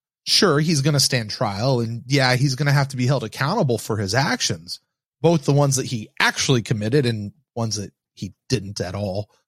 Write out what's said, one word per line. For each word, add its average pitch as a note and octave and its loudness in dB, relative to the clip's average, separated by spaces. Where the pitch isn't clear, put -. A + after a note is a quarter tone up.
Sure, D3+ 4
he's D#3 2
gonna D3 2
stand A2+ 0
trial, A#2 0
and A#2 -4
yeah, C3 2
he's C3+ 0
gonna C#3+ 0
have C#3 2
to C3+ -12
be B2 0
held B2+ 0
accountable C3+ -2
for - -4
his G2 -2
actions, C3 -2
both E3 2
the C#3+ 2
ones C#3 4
that C3 0
he G#2+ -6
actually C#3+ 2
committed A#2 0
and G#2 -4
ones A2 -4
that G2 -10
he F#2+ -10
didn't G2+ -4
at F#2 -6
all. G2+ -6